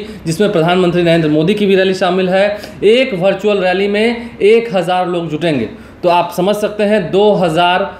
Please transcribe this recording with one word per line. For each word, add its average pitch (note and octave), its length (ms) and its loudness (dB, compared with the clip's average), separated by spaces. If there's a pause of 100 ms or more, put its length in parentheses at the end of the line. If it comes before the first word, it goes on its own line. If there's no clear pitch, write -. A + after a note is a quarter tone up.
(260)
जिसमें E3 260 0
प्रधानमंत्री F3 520 2
नरेंद्र E3 260 2
मोदी E3 240 2
की G#3 120 -2
भी F#3+ 100 4
रैली F#3+ 180 2
शामिल F#3 360 0
है। G3+ 280 0 (280)
एक B3 280 4
वर्चुअल G3 440 0
रैली F#3 300 0
में A3 520 -4
एक G#3 360 2
हज़ार F3+ 320 0
लोग E3+ 220 -4
जुटेंगे, C#3+ 400 -2 (340)
तो E3+ 60 2
आप E3+ 280 0
समझ F#3+ 180 0
सकते G#3 280 -4
हैं G3+ 280 0
दो G3+ 220 4
हज़ार F3 560 0 (100)